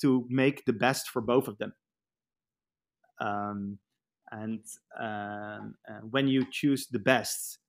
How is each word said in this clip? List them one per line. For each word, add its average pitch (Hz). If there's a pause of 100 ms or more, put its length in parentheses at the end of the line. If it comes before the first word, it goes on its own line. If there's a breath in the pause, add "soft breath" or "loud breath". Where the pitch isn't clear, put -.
to 127
make 135
the 120
best 123
for 120
both 120
of 101
them. 104 (1500)
Um, 101 (520)
and, 110 (360)
um, 104 (140)
uh, 107
when 135
you 131
choose 139
the 117
best, -